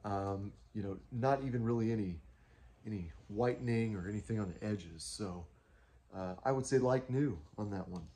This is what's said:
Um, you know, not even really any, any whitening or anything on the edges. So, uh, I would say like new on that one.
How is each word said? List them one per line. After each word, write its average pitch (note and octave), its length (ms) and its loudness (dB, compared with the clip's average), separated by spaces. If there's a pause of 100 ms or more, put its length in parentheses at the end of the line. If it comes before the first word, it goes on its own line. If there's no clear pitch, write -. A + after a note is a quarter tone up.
Um, G2 480 0 (200)
you G#2+ 80 -2
know, F#2+ 160 -2 (140)
not C3+ 320 2
even A#2+ 180 0
really A2+ 300 2
any, G2 240 0 (720)
any F2+ 240 -4 (160)
whitening A2+ 720 2
or F2 100 -4
anything G#2+ 320 -2
on F#2 180 0
the - 80 -6
edges. E2+ 380 -4
So, F2 420 -6 (720)
uh, F#2 200 -4 (100)
I C3+ 80 4
would C3 120 0
say C3+ 120 4
like B2+ 320 4
new C3 280 2 (200)
on G#2 140 -2
that F#2 180 -4
one. F2 260 -6